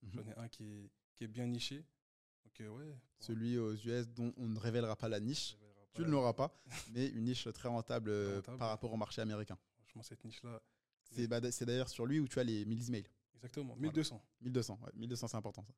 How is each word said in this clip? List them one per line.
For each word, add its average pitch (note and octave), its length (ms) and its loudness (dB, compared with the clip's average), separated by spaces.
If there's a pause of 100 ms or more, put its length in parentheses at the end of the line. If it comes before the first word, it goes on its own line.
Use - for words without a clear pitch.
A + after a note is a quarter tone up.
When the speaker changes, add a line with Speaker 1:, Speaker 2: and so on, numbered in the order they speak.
Speaker 1:
Mhm. G#2+ 120 -12
Speaker 2:
J'en A2 120 -6
ai A2 100 -8
un A#2 120 -6
qui - 160 -12
est, G#2 260 -10 (240)
qui A#2 100 -8
est A2 40 -4
bien A#2+ 180 -2
niché. A#2+ 380 -2 (600)
Donc, - 160 -20
euh, A2 100 -8
ouais, C#3+ 200 -10
pour - 340 -18
Speaker 1:
Celui A#2 320 0
aux A2 180 2
U G#2+ 160 -4
S A#2+ 180 0
dont A#2+ 280 -2
on B2 120 -4
ne A2 100 0
révélera A2+ 380 2
pas A#2 120 -2
la G#2+ 120 2
niche. B2+ 400 -2
Speaker 2:
On - 0 -
révélera - 260 -20
pas - 80 -20
Speaker 1:
Tu - 80 -4
Speaker 2:
la E3 60 2
Speaker 1:
ne D#3 40 6
l'auras B2+ 220 6
pas, - 320 0
Speaker 2:
<laughs> - 260 -10
Speaker 1:
mais B2 140 2
une A2+ 180 0
niche B2 280 2
très - 160 -4
rentable, A#2 420 0
euh, G2+ 260 2
Speaker 2:
Rentable, A#2+ 220 -6
Speaker 1:
par B2 100 0
Speaker 2:
ouais. G#2+ 40 2
Speaker 1:
rapport A2 200 -2
au A2+ 40 0
marché A2 260 0
américain. G#2 360 -2 (200)
Speaker 2:
Franchement, A2 240 -16
cette - 220 -14
niche-là, A#2 380 -10 (420)
Speaker 1:
C'est - 180 -12
Speaker 2:
mais A#2 60 4
Speaker 1:
bada-, A#2+ 240 2
c'est - 140 -2
d'ailleurs B2 240 4
sur A#2 160 0
lui C#3+ 140 6
où C#3 60 6
tu B2+ 140 0
as B2 40 6
les G#2+ 200 2
mille A2+ 240 2
emails. A2 180 0 (280)
Speaker 2:
Exactement, B2+ 400 -6
Speaker 1:
Voilà. A#2+ 80 -4
Speaker 2:
mille D#3 100 2
deux D#3 120 6
cents. A2+ 180 -4 (180)
Speaker 1:
Mille B2+ 120 -2
deux B2 100 6
cents, G#2 200 -2
ouais, - 120 -10
mille A2+ 140 -4
deux B2 80 -2
cents, A#2 120 -2
c'est - 80 -2
important, G#2 280 -4
ça. - 120 -18